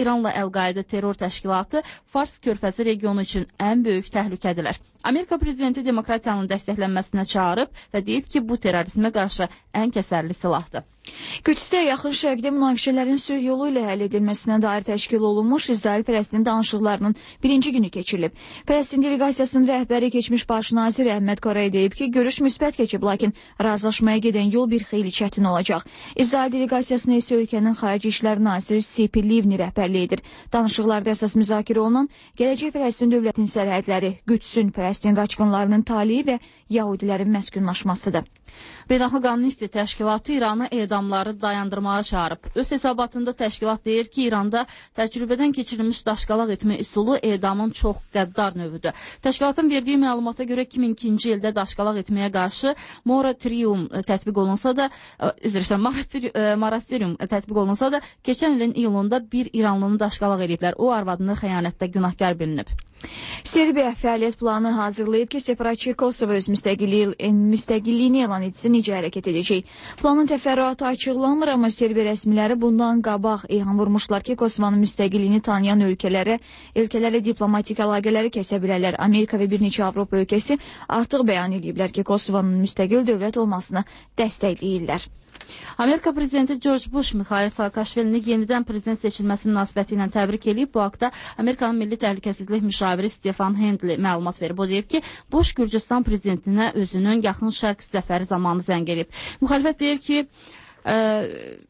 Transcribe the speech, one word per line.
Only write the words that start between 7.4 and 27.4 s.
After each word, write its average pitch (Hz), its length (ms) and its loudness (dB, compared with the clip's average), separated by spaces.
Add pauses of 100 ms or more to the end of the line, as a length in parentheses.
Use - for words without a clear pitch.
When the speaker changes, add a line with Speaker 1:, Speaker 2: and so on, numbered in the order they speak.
Speaker 1:
və 202 120 -2
deyib 240 240 -2
ki, 233 180 0
bu, 233 60 -2
terrorizmə 185 560 0
qarşı 196 380 -2 (260)
ən 220 160 0
kəsərli 175 440 -2
silahdır. 165 500 -2 (580)
Speaker 2:
Qüdsdə, 320 460 0
Yaxın 269 260 -2
Şərqdə 269 400 0
münaqişələrin 262 640 2
sülh 277 240 -2
yolu 262 300 0
ilə 247 160 0
həll 202 180 -2
edilməsinə 208 560 0
dair 208 240 0
təşkil 214 400 0
olunmuş 220 380 2 (100)
İsrail-Fələstin 214 720 0
danışıqlarının 214 720 0 (260)
birinci 269 300 4
günü 220 180 2
keçirilib. 180 460 -4 (320)
Fələstin 285 340 2
delegasiyasının 269 640 2
rəhbəri, 247 480 2
keçmiş 240 340 0
baş 220 240 -2
nazir 226 440 2
Əhməd 202 260 0
Korey 208 300 0
deyib 190 260 2
ki, 269 160 -2
görüş 254 320 2
müsbət 294 320 0
keçib, 220 240 -2
lakin 208 320 0 (240)
razılaşmaya 214 640 2
gedən 208 320 2
yol 240 160 2
bir 226 160 0
xeyli 208 240 -2
çətin 196 400 0
olacaq. 175 320 0 (320)
İsrail 262 380 2
delegasiyasını 247 640 0
isə 233 220 2